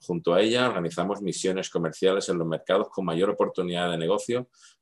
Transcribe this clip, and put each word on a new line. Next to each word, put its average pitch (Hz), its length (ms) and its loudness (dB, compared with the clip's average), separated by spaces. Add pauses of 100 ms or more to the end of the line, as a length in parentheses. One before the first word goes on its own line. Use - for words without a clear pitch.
Junto 85 320 0
a 92 60 6
ella 120 260 2
organizamos 92 560 -2
misiones 92 480 -2
comerciales 92 580 0
en 90 80 0
los 82 100 -2
mercados 92 420 0
con 95 160 -6
mayor 87 260 0
oportunidad 87 580 0
de 85 80 -2
negocio, 107 520 -2 (320)